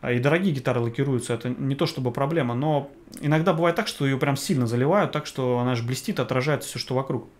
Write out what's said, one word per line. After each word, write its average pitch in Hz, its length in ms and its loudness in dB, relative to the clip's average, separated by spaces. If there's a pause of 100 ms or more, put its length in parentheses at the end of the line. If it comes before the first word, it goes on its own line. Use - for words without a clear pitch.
А, 127 100 -4
и 123 80 2
дорогие 160 340 2
гитары 127 260 0
лакируются, 120 540 0
это 117 160 -4
не 135 260 -2
то 160 100 2
чтобы 123 260 -2
проблема, 135 420 0
но 143 380 0 (280)
иногда 160 340 2
бывает 170 220 2
так, - 120 -2
что - 180 -4
её 135 120 2
прям 139 200 2
сильно 135 300 0
заливают, 139 440 2
так 147 140 -4
что 123 340 0
она 123 160 2
же 117 80 -2
блестит, 131 360 -4
отражает 127 440 0
всё, - 160 -10
что - 160 -4
вокруг. 135 320 -2 (120)